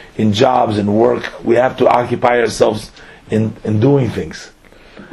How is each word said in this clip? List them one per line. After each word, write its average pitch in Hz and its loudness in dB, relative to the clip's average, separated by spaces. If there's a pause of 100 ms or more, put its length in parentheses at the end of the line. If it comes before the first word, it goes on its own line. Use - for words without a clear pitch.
(180)
in 110 2
jobs 120 2
and 104 0
work. 120 0
We 117 2
have 123 0
to 127 2
occupy 120 0
ourselves 110 -2 (380)
in, 110 -2
in 110 -2
doing 135 2
things. 82 -10 (600)